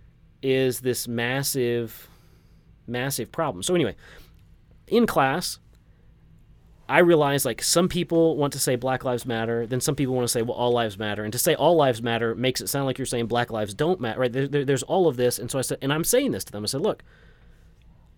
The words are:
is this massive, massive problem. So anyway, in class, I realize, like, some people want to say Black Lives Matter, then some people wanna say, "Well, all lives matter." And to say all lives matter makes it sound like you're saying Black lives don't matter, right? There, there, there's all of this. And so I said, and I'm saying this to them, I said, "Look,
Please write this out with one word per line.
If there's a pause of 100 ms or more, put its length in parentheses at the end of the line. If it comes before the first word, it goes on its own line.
(420)
is
this
massive, (800)
massive
problem.
So
anyway, (920)
in
class, (1300)
I
realize,
like,
some
people
want
to
say
Black
Lives
Matter,
then
some
people
wanna
say,
"Well,
all
lives
matter."
And
to
say
all
lives
matter
makes
it
sound
like
you're
saying
Black
lives
don't
matter,
right?
There,
there,
there's
all
of
this.
And
so
I
said,
and
I'm
saying
this
to
them,
I
said,
"Look, (1160)